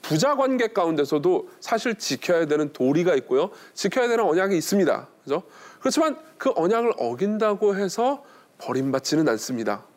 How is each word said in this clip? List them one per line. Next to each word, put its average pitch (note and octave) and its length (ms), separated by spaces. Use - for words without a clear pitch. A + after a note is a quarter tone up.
부자 B3 340
관계 B3+ 300
가운데서도 D#3+ 800
사실 A3+ 340
지켜야 E3 500
되는 D3+ 300
도리가 D#3 400
있고요. C3+ 360
지켜야 A#3+ 340
되는 A3+ 160
언약이 F#3+ 320
있습니다. D#3+ 540
그죠? D3 180
그렇지만 D4+ 380
그 - 180
언약을 A3 440
어긴다고 G3+ 800
해서 A#3 460
버림받지는 C3+ 720
않습니다. G#2+ 540